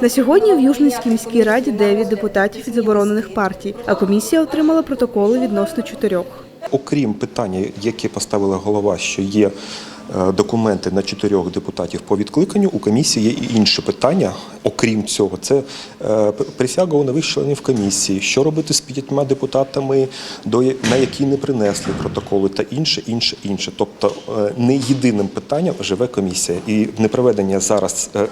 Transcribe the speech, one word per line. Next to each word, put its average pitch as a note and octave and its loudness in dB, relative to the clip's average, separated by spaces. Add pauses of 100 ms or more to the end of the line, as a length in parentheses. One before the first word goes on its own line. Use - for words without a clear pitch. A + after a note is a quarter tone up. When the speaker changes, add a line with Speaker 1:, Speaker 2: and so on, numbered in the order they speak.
Speaker 1:
На A#3+ 4
сьогодні F#4 4
в D4+ 4
Южненській B3+ 4
міській A3+ 2
раді B3 2
дев'ять G#3 2
депутатів G3+ -2
від A3+ -6
заборонених G#3+ 2
партій, G3 -4 (100)
а G#3 2
комісія G#3+ 2
отримала D#4+ 2
протоколи A#3+ 0
відносно G#3 -2
чотирьох. F#3 -2 (460)
Speaker 2:
Окрім C3 -2
питання, G2+ -4 (160)
яке A2+ -4
поставила G2 0
голова, G2+ 0
що - -4
є, G2 2
е, - -4
документи G2+ 0
на G2 2
чотирьох G2 0
депутатів - -6
по G2+ 0
відкликанню, F#3+ 0
у G#2+ -2
комісії A2 2
є A#2 4
і A2 -2
інше G2+ 4
питання, C3 2 (320)
окрім A2 0
цього. F#2 0
Це, - 2
е, C3+ 2 (720)
п-, - -4 (140)
присяга E3 0
у D3 4
нових C3+ 0
членів C#3+ -2
комісії, G2 0
що - 2
робити D#3 0
з - 0
п'ятьма C#3 -4
депутатами, C3+ 0 (380)
до A2+ 4
я-, C3 4 (160)
на B2 4
які C3+ 0
не C#3 2
принесли G#2+ 0
протоколи, G2 0
та - -2
інше, D3 -2
інше, A2+ -2
інше. F#2+ -4
Тобто, G#2 0 (280)
е, G#2 0
не B2 4
єдиним A#2+ 2
питанням C#3+ -2
живе G2 -2
комісія. F2+ -2 (100)
І G#2+ 2 (100)
непроведення G#2+ 2
зараз, F#2+ 0
е, G#2 2